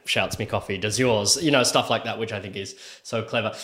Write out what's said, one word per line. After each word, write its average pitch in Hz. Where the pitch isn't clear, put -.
shouts -
me 107
coffee, 98
does 104
yours?" 113
You 151
know, 135
stuff 123
like 113
that, 110
which 110
I 104
think 98
is 98
so 113
clever. 110